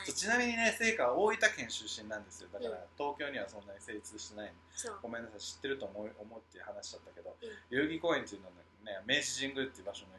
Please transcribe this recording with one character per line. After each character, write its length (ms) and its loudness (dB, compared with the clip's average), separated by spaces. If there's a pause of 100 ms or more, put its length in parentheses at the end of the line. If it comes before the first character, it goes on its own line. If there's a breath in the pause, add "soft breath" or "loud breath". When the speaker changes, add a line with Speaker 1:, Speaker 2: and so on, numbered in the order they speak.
Speaker 1:
お-、 40 -8
そ 60 -2
う、 20 -8
ち 120 0
な 100 6
み 100 4
に 100 2
ね、 200 6
聖 180 6
華 120 6
は 80 6
大 140 8
分 100 4 (180)
県 140 -4
出 320 -4
身 60 -10
な 100 -4
ん 60 -8
で 80 -18
す 100 -12
よ。 100 -14
だ 60 -6
か 80 -4
ら、 60 -2
Speaker 2:
う 20 -4
ん。 40 -6 (200)
Speaker 1:
東 200 0
京 120 -2
に 80 -4
は 100 -2
そ 120 -12
ん 60 -16
な 80 -12
に 60 -14
精 200 -6
通 180 -12
し 120 -10
て 60 -14
な 100 -6
い。 60 -12 (220)
Speaker 2:
そ 180 -6
う。 80 -10
Speaker 1:
ご 80 -6
め 120 -4
ん 20 -6
な 80 -10
さ 60 -14
い、 40 -12
知 160 -8
っ 60 -20
て 60 -2
る 100 0
と 80 -4
思 180 -6
う、 140 -8
思 180 -12
っ 40 -12 (120)
て 80 -16
話 260 -10
し 40 -8
ち 40 -10
ゃ 40 -14
っ 40 -16
た 100 -18
け 100 -14
ど、 180 -10
Speaker 2:
う 60 -8
ん。 20 -8 (220 loud breath)
Speaker 1:
代 80 4
々 100 6
木 120 -2
公 160 4
園 80 -2
っ 20 -10
て 80 -10
い 40 -10
う 40 -16
の 60 -16
は 40 -14 (300)
ね、 240 -6
明 160 6
治 180 -2
神 140 0
宮 120 2
っ 40 -10
て 100 -14
い 20 -16
う 40 -18
場 80 -4
所 120 -12
の 120 -18